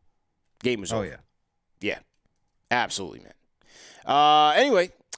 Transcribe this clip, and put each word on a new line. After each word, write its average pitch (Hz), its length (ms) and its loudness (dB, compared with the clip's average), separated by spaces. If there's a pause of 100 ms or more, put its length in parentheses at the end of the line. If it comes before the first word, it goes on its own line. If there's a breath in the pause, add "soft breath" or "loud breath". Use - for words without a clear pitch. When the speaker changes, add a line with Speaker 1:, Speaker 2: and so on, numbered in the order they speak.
(600)
Speaker 1:
Game 123 200 -4
was 95 120 -10
Speaker 2:
Oh, 113 60 -4
Speaker 1:
over. 98 80 -8
Speaker 2:
yeah. 78 100 -16 (640)
Speaker 1:
Yeah. 98 180 -6 (680)
Absolutely, 98 520 -6
man. - 120 -20 (720 loud breath)
Uh, 151 520 4
anyway, 202 340 2 (280)